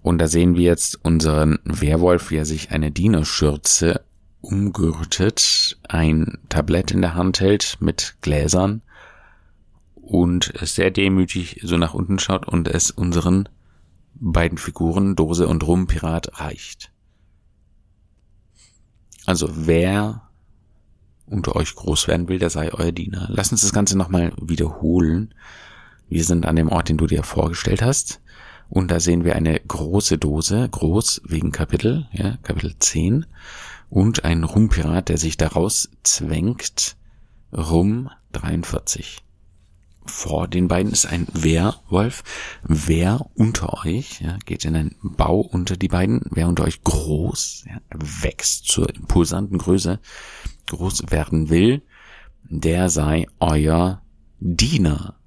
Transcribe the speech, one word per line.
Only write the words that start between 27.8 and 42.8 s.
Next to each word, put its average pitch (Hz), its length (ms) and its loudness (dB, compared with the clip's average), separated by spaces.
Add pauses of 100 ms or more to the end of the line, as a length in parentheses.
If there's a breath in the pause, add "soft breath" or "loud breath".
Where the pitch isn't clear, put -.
hast. - 380 -2 (480 loud breath)
Und 90 240 0
da 85 80 2
sehen 85 240 2
wir 85 100 2
eine 80 240 2
große 85 600 -2
Dose, 80 500 0
groß - 560 0
wegen 80 260 -2
Kapitel, 131 640 -2
ja, - 300 -4
Kapitel - 360 -6
zehn, 104 480 0 (600 loud breath)
und 104 360 2
ein 82 200 2
Rumpirat, 90 640 2
der 80 100 0
sich 80 200 -4
daraus - 520 0 (140)
zwängt, - 920 -2 (560)
Rum 95 580 0 (200)
dreiundvierzig. - 920 -6 (840)
Vor 80 420 -4
den 90 200 0
beiden 90 240 0
ist - 140 0
ein 87 260 -2
Werwolf. 87 920 0 (380 loud breath)
Wer 85 720 0